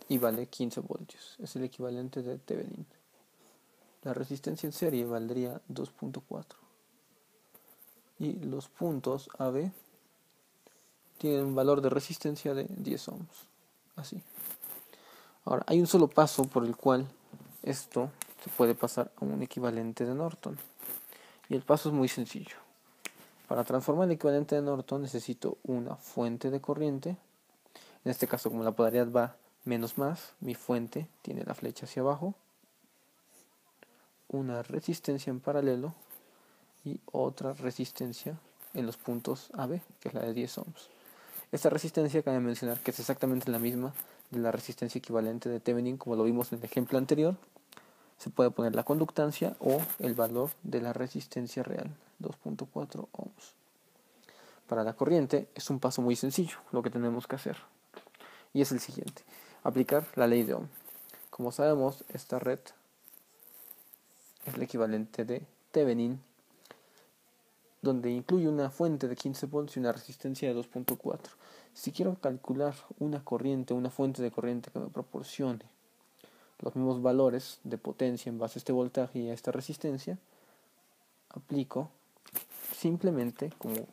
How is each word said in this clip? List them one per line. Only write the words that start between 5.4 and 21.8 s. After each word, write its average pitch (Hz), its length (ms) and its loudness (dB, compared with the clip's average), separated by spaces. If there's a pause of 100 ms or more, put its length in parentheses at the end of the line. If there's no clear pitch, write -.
dos 135 220 -8
punto 135 360 -10
cuatro. - 320 -12 (1600)
Y - 140 -2
los 139 360 -6
puntos 135 680 -2
A 131 140 0
B 147 200 0 (1500)
tienen 143 260 2
un 139 100 0
valor 139 280 6
de 135 80 4
resistencia 147 640 -2
de 135 160 -2
diez - 380 -4
ohms. - 400 -14 (460)
Así. 170 280 -10 (1200)
Ahora, - 220 0
hay 170 140 6
un 175 60 6
solo 165 220 8
paso 147 360 6
por 127 200 2
el 117 140 -2
cual 131 280 4 (560)
esto 135 480 -2 (320)
se - 60 -10
puede 117 260 6
pasar - 460 0
a - 60 -4
un 139 160 0
equivalente 117 640 -2
de 127 80 0
Norton. 160 420 -4 (960)
Y 139 60 2
el 127 60 0
paso 151 280 6